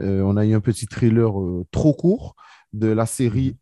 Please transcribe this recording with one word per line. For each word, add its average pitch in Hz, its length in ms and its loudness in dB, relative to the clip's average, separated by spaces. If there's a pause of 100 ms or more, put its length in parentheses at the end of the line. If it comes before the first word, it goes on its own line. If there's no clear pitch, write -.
Euh, 98 220 0
on 98 140 2
a 107 100 2
eu 110 80 4
un 107 60 2
petit 110 260 -2
trailer, 113 540 2
euh, 90 320 -6
trop 156 200 2
court - 440 -2 (360)
de 107 140 -2
la 110 200 2
série 127 560 -2